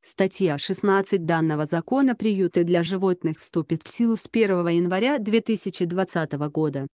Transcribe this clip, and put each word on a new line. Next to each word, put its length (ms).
Статья 480
шестнадцать 680
данного 400
закона 500
«Приюты 480
для 220
животных» 560
вступит 420
в 60
силу 280
с 120
первого 400
января 500
две 220
тысячи 440
двадцатого 640
года. 460